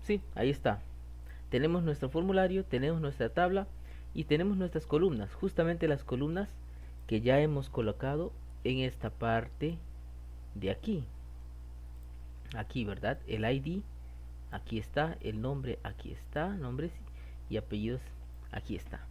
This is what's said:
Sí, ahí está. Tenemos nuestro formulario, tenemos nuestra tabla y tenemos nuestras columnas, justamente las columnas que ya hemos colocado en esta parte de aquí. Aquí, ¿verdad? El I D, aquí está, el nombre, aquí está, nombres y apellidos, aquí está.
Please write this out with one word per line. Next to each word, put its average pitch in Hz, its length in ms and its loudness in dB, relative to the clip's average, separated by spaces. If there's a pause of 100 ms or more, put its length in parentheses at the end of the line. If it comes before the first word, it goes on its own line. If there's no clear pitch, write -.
Sí, 208 140 4 (120)
ahí 120 140 4
está. 117 320 2 (680)
Tenemos 165 320 4
nuestro 147 260 2
formulario, 185 560 4
tenemos 143 340 2
nuestra 135 300 0
tabla 180 380 4 (480)
y 156 100 0
tenemos 180 320 6
nuestras 175 300 0
columnas, 147 480 4
justamente 170 520 2
las 147 160 4
columnas 156 460 0 (580)
que 110 140 4
ya 127 200 8
hemos 147 280 4
colocado 127 640 0 (320)
en 127 140 4
esta 127 320 0
parte 117 680 0 (760)
de 98 160 0
aquí. 117 340 0 (1500)
Aquí, 110 300 -2
¿verdad? 101 400 0
El 110 180 0
I 135 160 4
D, 170 220 -2 (680)
aquí - 280 -4
está, 156 420 0
el 107 220 -2
nombre, 131 400 -2
aquí - 300 -8
está, 175 420 -4
nombres 143 380 -2 (580)
y 107 80 0
apellidos, 110 420 -2 (500)
aquí 113 260 -4
está. - 340 -8